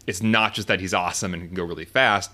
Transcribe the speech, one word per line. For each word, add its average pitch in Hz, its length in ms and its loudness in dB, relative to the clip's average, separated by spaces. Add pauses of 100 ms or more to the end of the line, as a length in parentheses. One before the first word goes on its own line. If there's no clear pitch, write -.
it's 98 160 -4
not 110 320 2
just 104 140 -6
that 95 120 2
he's 95 140 -2
awesome 90 400 0
and 85 140 -8
can 90 60 -12
go 90 100 -2
really 82 200 -6
fast. 107 500 2